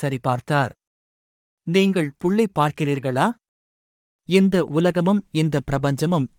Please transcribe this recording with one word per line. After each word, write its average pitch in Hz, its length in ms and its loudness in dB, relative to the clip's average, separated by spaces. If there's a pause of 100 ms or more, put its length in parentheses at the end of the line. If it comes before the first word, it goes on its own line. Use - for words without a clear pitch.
சரிபார்த்தார். 135 680 -2 (960)
நீங்கள் 185 540 0
புள்ளி 202 300 0 (120)
பார்க்கிறீர்களா? 143 720 -2 (1000)
இந்த 185 360 4
உலகமும் 175 640 0
இந்த 156 300 0 (100)
பிரபஞ்சமும் 143 560 0 (120)